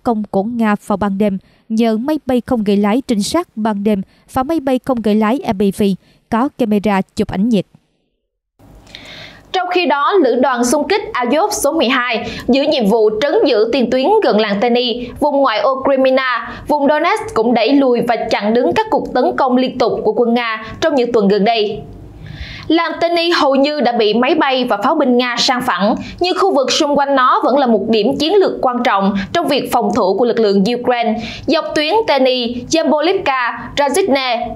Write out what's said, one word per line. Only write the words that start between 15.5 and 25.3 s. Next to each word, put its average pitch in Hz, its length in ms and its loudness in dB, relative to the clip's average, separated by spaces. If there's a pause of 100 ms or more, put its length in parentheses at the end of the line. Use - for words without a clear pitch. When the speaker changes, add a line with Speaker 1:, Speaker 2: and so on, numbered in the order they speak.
Speaker 2:
ô 262 240 0
Crimea, 262 840 0
vùng 294 200 2
Donetsk 349 460 0
cũng 226 200 0
đẩy 233 200 2
lùi 254 280 4
và 233 140 0 (160)
chặn 214 220 0
đứng 277 200 2
các 440 160 0
cuộc - 240 -2
tấn 254 100 0 (140)
công 254 200 2
liên 254 200 -2
tục 214 160 0 (100)
của 214 100 0
quân 233 200 0
Nga 226 320 -4 (160)
trong 311 140 0
những 240 180 0
tuần 208 140 2
gần 196 160 2
đây. 214 380 0 (840)
Làng 330 240 0 (100)
Teni 339 280 0
hầu 302 260 2
như 285 260 2
đã 240 100 2
bị 220 220 2
máy 254 220 2
bay 269 300 0
và 208 180 0
pháo 294 120 2
binh 254 220 2
Nga 247 220 0